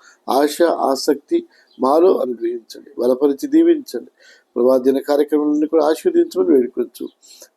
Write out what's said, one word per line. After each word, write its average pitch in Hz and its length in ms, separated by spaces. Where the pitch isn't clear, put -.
ఆశ, 147 320
ఆసక్తి 151 840
మాలో 160 380
అనుగ్రహించండి, 117 840
బలపరిచి 131 460
దీవించండి. 156 640
ప్రభా, 127 220
దిన 135 220
కార్యక్రమాలన్నీ 147 680
కూడా 156 180
ఆశీర్వదించమని 170 680
వేడుకోవచ్చు, - 520